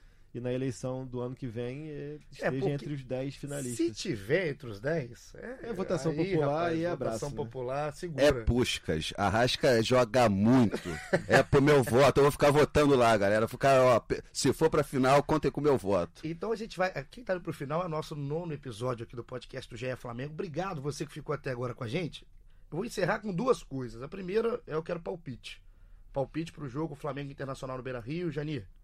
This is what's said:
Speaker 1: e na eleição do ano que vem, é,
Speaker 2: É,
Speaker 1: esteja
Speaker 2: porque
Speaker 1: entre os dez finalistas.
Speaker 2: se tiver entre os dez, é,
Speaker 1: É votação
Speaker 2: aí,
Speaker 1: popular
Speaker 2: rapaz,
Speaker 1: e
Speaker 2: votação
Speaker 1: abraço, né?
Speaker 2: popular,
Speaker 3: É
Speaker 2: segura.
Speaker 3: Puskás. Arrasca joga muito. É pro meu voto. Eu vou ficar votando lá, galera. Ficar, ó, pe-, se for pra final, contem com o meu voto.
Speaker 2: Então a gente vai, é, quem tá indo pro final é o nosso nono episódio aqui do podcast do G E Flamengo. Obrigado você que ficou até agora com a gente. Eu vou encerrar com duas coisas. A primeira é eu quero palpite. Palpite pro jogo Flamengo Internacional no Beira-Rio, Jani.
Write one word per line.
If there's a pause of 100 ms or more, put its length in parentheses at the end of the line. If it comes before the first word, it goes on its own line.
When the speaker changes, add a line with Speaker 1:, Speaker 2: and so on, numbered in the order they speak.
(340)
Speaker 1:
e
na
eleição
do
ano
que
vem,
é,
Speaker 2:
É, (120)
Speaker 1:
esteja
Speaker 2:
porque
Speaker 1:
entre
os
dez
finalistas.
Speaker 2:
se
tiver
entre
os
dez,
é,
Speaker 1:
É
votação
Speaker 2:
aí,
Speaker 1:
popular
Speaker 2:
rapaz,
Speaker 1:
e
Speaker 2:
votação
Speaker 1:
abraço,
né?
Speaker 2:
popular,
Speaker 3:
É
Speaker 2:
segura.
Speaker 3:
Puskás.
Arrasca
joga
muito. (380)
É
pro
meu
voto.
Eu
vou
ficar
votando
lá,
galera.
Ficar,
ó,
pe-, (100)
se
for
pra
final,
contem
com
o
meu
voto.
Speaker 2:
Então
a
gente
vai,
é,
quem
tá
indo
pro
final
é
o
nosso
nono
episódio
aqui
do
podcast
do
G
E
Flamengo.
Obrigado
você
que
ficou
até
agora
com
a
gente. (420)
Eu
vou
encerrar
com
duas
coisas.
A
primeira
é
eu
quero
palpite. (500)
Palpite
pro
jogo
Flamengo
Internacional
no
Beira-Rio,
Jani. (200)